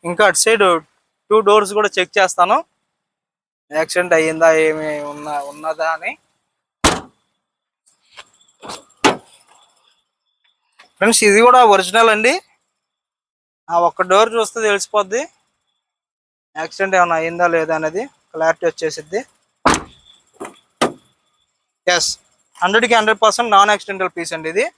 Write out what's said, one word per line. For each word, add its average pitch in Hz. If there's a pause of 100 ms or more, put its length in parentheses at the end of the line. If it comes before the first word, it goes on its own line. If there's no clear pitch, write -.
(100)
ఇంకా 196
అటు 175
సైడ్ 220 (640)
టూ 214
డోర్స్ 202
కూడా 208
చెక్ 185
చేస్తాను, 185 (1200)
యాక్సిడెంట్ 170
అయ్యిందా, 160 (180)
ఏమి 156 (180)
ఉన్నా-, 147
ఉన్నదా 160
అని. 185 (4000)
ఫ్రెండ్స్, 220
ఇది 208
కూడా 254 (120)
ఒరిజినల్ 196
అండి. 220 (1400)
ఆ 170 (100)
ఒక్క 170
డోర్ 214
చూస్తే 226
తెలిసిపోద్ది 202 (1400)
యాక్సిడెంట్ 190
ఏమైనా 175
అయ్యిందా 170
లేదా 160
అనేది, 160 (300)
క్లారిటీ 160
వచ్చేసిద్ది. 156 (2750)
ఎస్, - (540)
హండ్రెడ్ 208
కి 233
హండ్రెడ్ 214
పర్సెంట్ 226
నాన్ 202
యాక్సిడెంటల్ 190
పీస్ 170
అండి 160
ఇది. 214 (140)